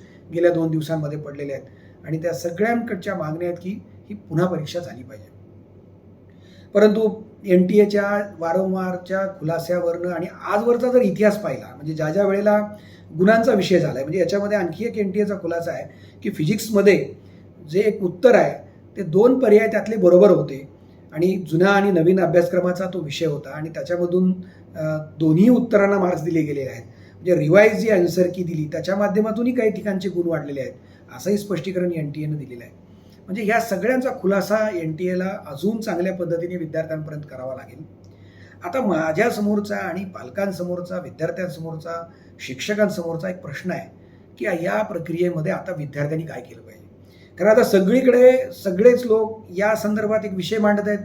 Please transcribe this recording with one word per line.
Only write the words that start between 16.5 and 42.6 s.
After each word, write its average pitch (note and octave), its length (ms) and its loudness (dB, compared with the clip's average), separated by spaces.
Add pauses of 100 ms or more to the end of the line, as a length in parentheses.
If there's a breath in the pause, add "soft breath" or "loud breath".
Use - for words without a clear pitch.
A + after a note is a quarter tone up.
जे F3 80 0
एक G#3 240 0
उत्तर G#3 320 4
आहे D3 340 0 (280 loud breath)
ते G3+ 60 -6
दोन G#3+ 360 4
पर्याय G#3+ 280 6
त्यातले G#3 280 -2
बरोबर F3+ 360 8
होते D3 380 -2 (440 loud breath)
आणि F#3 380 0
जुन्या F3 160 4
आणि G3+ 240 4
नवीन F3+ 280 4
अभ्यासक्रमाचा F3+ 760 2
तो F#3 60 -6
विषय D#3+ 260 -6
होता D3 240 -6
आणि D#3 200 -10
त्याच्यामधून, F3 640 0 (440 loud breath)
अ, D#3 200 -4 (220)
दोन्ही D#3+ 300 6
उत्तरांना G3+ 500 4
मार्क्स F3+ 240 0
दिले E3 180 0
गेलेले C#3 280 -4
आहेत. A2+ 140 -12 (300 loud breath)
म्हणजे F3+ 220 2
रिवाइज F3+ 380 6
जी A3 160 0
आन्सर F3+ 460 2
की F#3 80 -6
दिली D#3 280 -4
त्याच्या - 240 -4
माध्यमातूनही G#3+ 600 0
काही A3 160 2
ठिकाणचे F#3 380 -4
गुण E3+ 180 -2
वाढलेले C#3+ 340 -4
आहेत B2 120 -10 (440 loud breath)
असंही G3+ 200 -2
स्पष्टीकरण F3+ 540 -4
एनटीएनं D3+ 460 -6
दिलेलं B2 260 -14
आहे. - 260 -20 (360 loud breath)
म्हणजे G#3 180 -6
ह्या A3 160 2
सगळ्यांचा B3 500 0 (120)
खुलासा G3+ 520 0
एनटीएला F3+ 640 -4 (100)
अजून G#3+ 340 -4
चांगल्या F#3 320 -4
पद्धतीने F3 420 -4
विद्यार्थ्यांपर्यंत D#3 640 -8 (100)
करावा B2+ 240 -10
लागेल. - 280 -18 (800 loud breath)
आता C4+ 180 -2
माझ्यासमोरचा G3+ 920 0
आणि F#3+ 300 -8
पालकांसमोरचा, F3+ 920 -6
विद्यार्थ्यांसमोरचा, E3 1120 -8 (400 loud breath)
शिक्षकांसमोरचा F3 840 -4